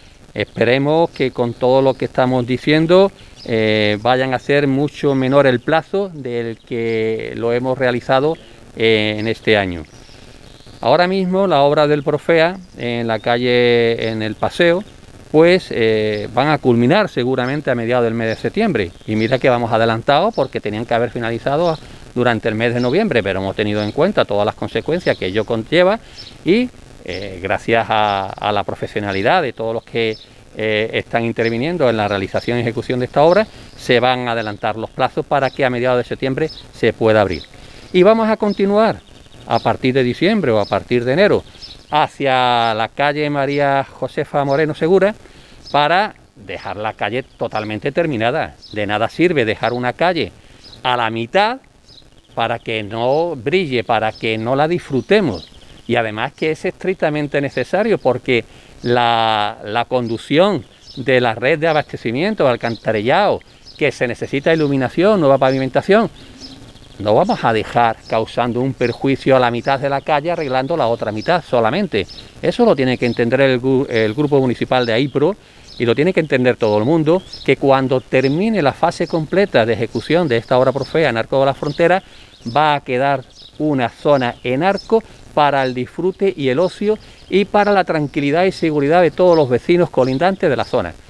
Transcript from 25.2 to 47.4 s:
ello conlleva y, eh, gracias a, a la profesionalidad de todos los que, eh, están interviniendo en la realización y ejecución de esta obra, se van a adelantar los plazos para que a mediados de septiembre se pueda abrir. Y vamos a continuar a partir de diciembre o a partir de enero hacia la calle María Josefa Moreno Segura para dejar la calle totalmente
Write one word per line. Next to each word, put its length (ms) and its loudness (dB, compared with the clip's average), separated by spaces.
ello 180 -2
conlleva 540 0
y, 240 2
eh, 360 -10
gracias 480 0
a, 400 0
a 220 -4
la 120 -2
profesionalidad 800 -2
de 120 -6
todos 200 -6
los 100 -8
que, 340 -4
eh, 360 0
están 320 -2
interviniendo 640 -2
en 80 0
la 100 0
realización 500 -4
y 40 -2
ejecución 380 -4
de 60 -2
esta 160 0
obra, 260 4
se 220 2
van 280 0
a 40 -2
adelantar 460 -4
los 120 -8
plazos 360 -4
para 260 0
que 120 -4
a 60 2
mediados 300 0
de 40 0
septiembre 460 -4
se 180 2
pueda 300 4
abrir. 220 -2
Y 100 6
vamos 240 4
a 100 0
continuar 640 0
a 120 2
partir 340 0
de 100 2
diciembre 480 0
o 80 4
a 60 0
partir 400 0
de 80 0
enero 300 2
hacia 840 0
la 160 -4
calle 400 -2
María 600 0
Josefa 560 -6
Moreno 300 0
Segura 400 2
para 440 0
dejar 420 -12
la 160 -6
calle 300 -4
totalmente 680 -6